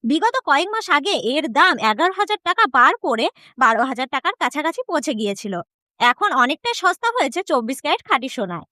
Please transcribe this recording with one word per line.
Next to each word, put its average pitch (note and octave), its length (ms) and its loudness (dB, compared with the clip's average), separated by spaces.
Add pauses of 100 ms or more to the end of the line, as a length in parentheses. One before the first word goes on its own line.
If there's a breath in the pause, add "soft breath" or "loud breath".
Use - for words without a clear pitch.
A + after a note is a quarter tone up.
বিগত E4 400 2
কয়েক D#4 260 2
মাস G#4+ 200 -6
আগে D4 240 0 (120)
এর C#4 260 -2
দাম E4 300 4
এগারো A3 320 0
হাজার G4+ 300 -2
টাকা F#4 200 2 (100)
পার C4 180 6 (100)
করে C4 240 0 (320 soft breath)
বারো A3+ 260 4
হাজার B3+ 240 -4
টাকার E4+ 280 -2
কাছাকাছি D4+ 500 -4
পৌঁছে D#4 280 -2
গিয়েছিল। G3+ 400 -6 (460)
এখন B3+ 340 2
অনেকটাই C#4 480 0
সস্তা F#4 300 0
হয়েছে F4 320 -2
চব্বিশ B3+ 360 -2
ক্যারেট E4 240 -2
খাঁটি C4 240 -2
সোনায়। F3 440 -8